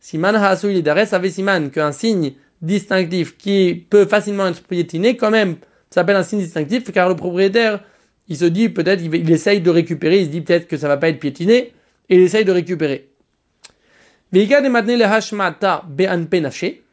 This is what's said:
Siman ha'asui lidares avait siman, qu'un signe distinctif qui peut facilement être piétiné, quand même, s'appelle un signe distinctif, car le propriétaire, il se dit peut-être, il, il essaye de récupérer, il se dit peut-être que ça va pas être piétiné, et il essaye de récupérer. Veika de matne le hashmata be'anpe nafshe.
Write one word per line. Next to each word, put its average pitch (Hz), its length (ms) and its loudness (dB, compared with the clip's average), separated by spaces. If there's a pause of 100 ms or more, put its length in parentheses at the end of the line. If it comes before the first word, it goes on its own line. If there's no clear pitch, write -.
Siman 185 360 -2
ha'asui 202 380 0
lidares 175 380 0
avait 185 180 0
siman, 180 400 -2
qu'un 151 200 -2
signe 160 440 -2 (280)
distinctif 180 760 -2
qui 185 520 0
peut 208 160 6
facilement 202 420 -2
être 170 160 -6
piétiné, 175 540 -2
quand 214 140 0
même, 208 260 0 (340)
s'appelle 185 260 2
un 185 60 2
signe 208 180 -4
distinctif, 180 520 -6
car 180 160 2
le 185 80 0
propriétaire, 196 680 0 (460)
il 160 80 -8
se 151 80 -2
dit 180 240 2
peut-être, 180 340 0
il, 165 120 -6
il 165 180 0
essaye 202 280 2
de 170 100 2
récupérer, 165 500 2
il 185 60 0
se 147 40 -6
dit 165 100 -6
peut-être 170 280 -2
que 160 80 -6
ça 143 100 -6
va 143 120 0
pas 160 100 0
être 160 100 -2
piétiné, 175 540 0 (360)
et 185 80 4
il 180 40 8
essaye 190 240 4
de 190 80 0
récupérer. 160 580 -4 (1200)
Veika 208 300 4
de 269 80 0
matne 240 280 0
le 233 80 4
hashmata 196 840 -2
be'anpe 170 460 -2
nafshe. 170 480 -4 (100)